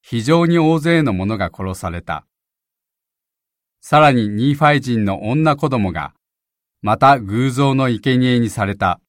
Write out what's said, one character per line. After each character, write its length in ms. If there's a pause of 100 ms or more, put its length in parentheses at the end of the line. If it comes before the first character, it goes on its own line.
非 220
常 240
に 120
大 200
勢 240
の 100
者 240
が 180
殺 200
さ 160
れ 100
た。 260 (1600)
さ 180
ら 100
に 200
ニ 220
ー 20
フ 100
ァ 120
イ 40
人 240
の 240
女 280
子 120
供 240
が、 220 (640)
ま 160
た 240
偶 300
像 240
の 160
生 260
贄 240
に 80
さ 160
れ 100
た。 340